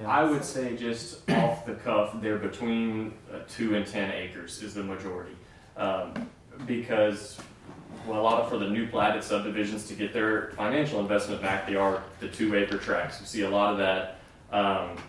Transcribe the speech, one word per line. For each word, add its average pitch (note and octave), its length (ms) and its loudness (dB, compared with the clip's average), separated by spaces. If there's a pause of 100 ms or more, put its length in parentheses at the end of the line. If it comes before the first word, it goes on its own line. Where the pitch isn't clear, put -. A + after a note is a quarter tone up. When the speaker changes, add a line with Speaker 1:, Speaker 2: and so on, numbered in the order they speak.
Speaker 1:
Yeah. G#2+ 80 -4
Speaker 2:
I D3 140 6
would D3 200 2
say B2 320 -4
just A#2 540 -6
off - 340 4
the A2+ 100 -6
cuff, G#2+ 460 0
they're G#2+ 180 0
between, A2+ 760 -2 (180)
uh, - 60 -10 (100)
two A2 280 0
and G2+ 100 0
ten G2+ 260 -2
acres F2+ 500 -8
is G2+ 120 -10
the G2+ 80 -4
majority. F#2+ 540 -8 (400)
Um, F#2 520 -2 (380)
because, A2 760 2 (640)
well, A2 140 0
a - 20 4
lot A2+ 200 6
of, A#2+ 80 -2
for A#2 80 0
the G2 100 0
new A2 200 0
platted G#2 340 2
subdivisions G#2 680 0
to G2 60 -10
get G#2 180 -4
their G#2+ 380 0
financial A2+ 500 0
investment G2+ 400 0
back, F#2+ 260 0
they G2 100 0
are G2 260 2 (160)
the G2 100 -8
two G#2 260 0
acre G2+ 220 4
tracts. - 440 -2
We G2+ 60 -14
see G#2+ 160 -2
a F#2+ 80 0
lot G#2 220 4
of G2+ 60 0
that. F#2+ 400 0 (340)
Um, F#2+ 440 2 (120)